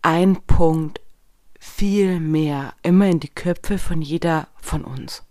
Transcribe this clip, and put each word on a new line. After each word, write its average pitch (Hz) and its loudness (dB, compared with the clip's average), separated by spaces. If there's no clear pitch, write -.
ein 175 2
Punkt 160 4
viel 196 0
mehr 151 -2
immer 185 4
in 170 2
die 143 -12
Köpfe - -4
von 160 0
jeder 160 -4
von - -6
uns. - -12